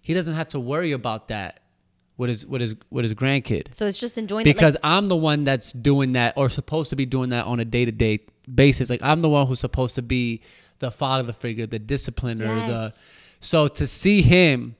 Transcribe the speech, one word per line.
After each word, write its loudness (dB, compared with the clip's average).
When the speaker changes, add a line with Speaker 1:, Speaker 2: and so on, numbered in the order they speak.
Speaker 1:
He -6
doesn't -2
have -6
to -6
worry -2
about -6
that -8
with -2
his, -6
with -6
his, -4
with -4
his 0
grandkid. -2
Speaker 2:
So -4
it's -4
just -6
enjoying -4
the, 6
Speaker 1:
Because 4
Speaker 2:
like -6
Speaker 1:
I'm 2
the 2
one 2
that's -2
doing 2
that 0
or 2
supposed -6
to -4
be 0
doing -2
that -2
on -2
a -2
day-to-day 0
basis. 6
Like, -4
I'm 2
the 4
one 4
who's -2
supposed -2
to -4
be -2
the -6
father -2
figure, -6
the -6
discipliner, -4
the -4
Speaker 2:
Yes. -18
Speaker 1:
so 2
to -4
see 4
him 6